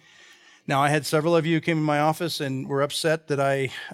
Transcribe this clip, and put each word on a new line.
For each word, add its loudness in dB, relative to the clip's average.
Now, 0
I 4
had 0
several 2
of 4
you 2
who -2
came 0
in 0
my 2
office 0
and -6
were 0
upset -2
that -2
I, 0